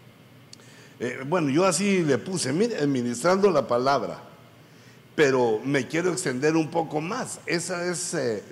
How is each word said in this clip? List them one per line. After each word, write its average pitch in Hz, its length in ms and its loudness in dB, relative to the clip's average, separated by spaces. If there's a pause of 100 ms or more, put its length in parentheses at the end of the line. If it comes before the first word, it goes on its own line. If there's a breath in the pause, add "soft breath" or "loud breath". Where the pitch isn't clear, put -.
(1000 loud breath)
Eh, 123 260 -6
bueno, 156 220 0
yo 160 160 4
así 185 400 2
le 135 120 4
puse, 147 360 -4
mire, 208 240 0
administrando 147 720 2
la 135 160 2
palabra, 120 560 0 (920 loud breath)
pero 127 520 4
me 135 240 0
quiero 170 240 0
extender 151 420 0
un 160 140 2
poco 156 320 -2
más. 196 440 -8
Esa 175 400 -4
es, 175 280 -6
eh, 120 280 -2 (100)